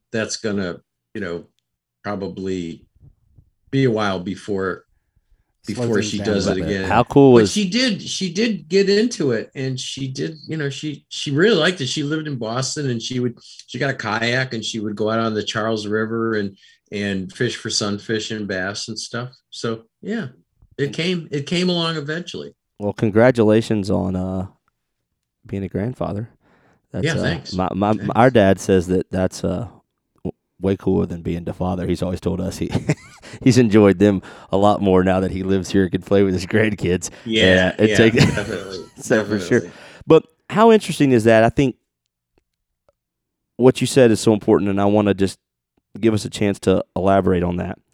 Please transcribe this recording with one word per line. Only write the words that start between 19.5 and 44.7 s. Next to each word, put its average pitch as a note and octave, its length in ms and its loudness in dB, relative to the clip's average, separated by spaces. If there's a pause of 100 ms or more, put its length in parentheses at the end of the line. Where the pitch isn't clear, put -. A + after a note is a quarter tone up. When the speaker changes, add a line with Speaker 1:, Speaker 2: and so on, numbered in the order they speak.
Speaker 1:
So, A2+ 340 -8 (160)
yeah, G3 260 -8 (500)
it C#3 160 -4
came, E3+ 380 -4
it D3 160 -6
came F3+ 220 -2
along E3 260 -2
eventually. D#3 580 -10 (260)
Speaker 3:
Well, G#2 140 -4
congratulations A2 960 4
on, F#2 280 -2
uh, F#2 300 -6 (960)
being G2+ 180 -6
a F#2 60 -8
grandfather. G#2+ 600 -6 (640)
That's, F#2 140 -4
Speaker 1:
Yeah, D#3+ 80 -2
Speaker 3:
uh, F#2+ 80 -2
Speaker 1:
thanks. F2+ 320 -4
Speaker 3:
my, F#2 200 -4
my, G2+ 200 0
Speaker 1:
Thanks. G2+ 220 -4
Speaker 3:
our B2 140 6
dad G2 300 4
says F#2 280 2
that F2+ 220 -2
that's, F#2 340 -4
uh, F2+ 240 -4 (560)
w-, F2+ 100 -8 (280)
way F#2+ 160 2
cooler F#2 280 0
than F2 160 -8
being E2+ 240 -6
the - 80 -8
father. F2+ 340 -4
He's F2 160 -2
always F2+ 180 -4
told F2 180 -4
us F2 200 -6
he, E2+ 100 -6 (360)
<laughs> - 380 -20
he's A#2+ 140 4
enjoyed G#2 420 6
them G2+ 220 4 (300)
a F#2+ 60 0
lot G2+ 240 2
more F#2 220 4
now F#2 160 2
that F#2 120 -2
he F#2 120 -6
lives F#2+ 280 -2
here G2 120 4
and F2 80 -2
can F#2 120 -2
play G2+ 200 4
with F#2+ 120 2
his F2+ 100 -4
grandkids. G2 640 0 (160)
Speaker 1:
Yeah, F#2 500 4
Speaker 3:
And - 60 -8
it G#2+ 100 6
Speaker 1:
yeah, G2+ 60 2
Speaker 3:
take-, A2 160 6
<laughs> - 220 4
Speaker 1:
definitely, G2 500 -8 (120)
Speaker 3:
so A2 280 -2
for G#2 140 -2
sure. F#2 200 0
Speaker 1:
definitely. - 120 -6 (340)
Speaker 3:
But D#3 220 4 (220)
how A3+ 220 6
interesting D#3 400 2
is A2+ 120 6
that? A2+ 200 6
I A#2 60 4
think C3+ 260 0 (1800)
what B2 240 4
you B2+ 60 0
said B2 240 6
is G#2 80 2
so A2 140 4
important, G2+ 360 2
and G2 100 -2